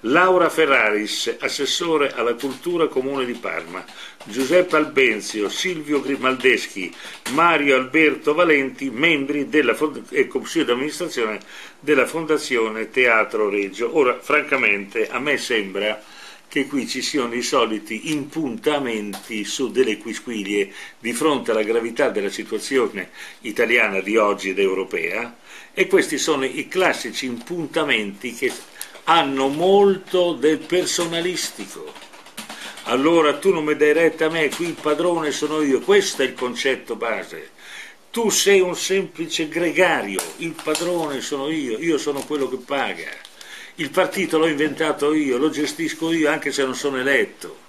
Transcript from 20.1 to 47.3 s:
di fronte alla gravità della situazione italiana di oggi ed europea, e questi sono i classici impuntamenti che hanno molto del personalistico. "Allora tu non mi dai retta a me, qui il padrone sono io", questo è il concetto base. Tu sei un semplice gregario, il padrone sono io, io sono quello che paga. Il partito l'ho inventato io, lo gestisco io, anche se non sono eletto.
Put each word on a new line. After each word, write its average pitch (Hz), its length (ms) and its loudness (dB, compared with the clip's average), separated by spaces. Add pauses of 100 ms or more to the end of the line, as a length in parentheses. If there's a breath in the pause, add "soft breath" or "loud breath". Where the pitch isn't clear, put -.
di 113 140 -6
fronte 135 400 0
alla 110 100 2
gravità 117 460 0
della 101 200 -2
situazione 104 840 -2 (320 loud breath)
italiana 110 580 2
di 104 160 0
oggi 101 320 2
ed 95 100 -2
europea, 92 760 -2 (360 loud breath)
e 190 140 0
questi 165 320 2
sono 139 260 0
i 131 220 -4
classici 139 600 -2
impuntamenti 127 1080 -4
che 120 180 -2 (520 loud breath)
hanno 139 420 2
molto 180 840 4
del 147 260 2
personalistico. 170 1300 -4 (920 loud breath)
"Allora 147 500 4
tu 190 180 2
non 165 100 2
mi 151 140 0
dai 147 160 6
retta 160 340 4
a 156 40 2
me, 160 180 0
qui 175 180 -2
il 160 140 -6
padrone 156 500 0
sono 151 320 -2
io", 139 160 4
questo - 440 4
è - 20 4
il 120 100 -2
concetto 123 640 -2
base. 95 540 -6 (600 loud breath)
Tu 233 180 0
sei 196 300 4
un 180 160 2
semplice 165 760 -4
gregario, 170 720 0 (180)
il 160 220 -8
padrone 156 600 -2
sono 139 280 -6
io, 135 300 -4
io 160 180 0
sono 139 280 -2
quello 139 240 -2
che 127 80 -6
paga. 104 720 -6 (480 loud breath)
Il 151 120 -6
partito 170 480 0
l'ho 156 100 4
inventato 151 680 0
io, 139 240 2
lo 151 100 2
gestisco 156 640 -4
io, 156 160 2
anche 156 240 -2
se 139 120 -2
non 131 100 -2
sono 135 240 -2
eletto. 127 600 -2 (100)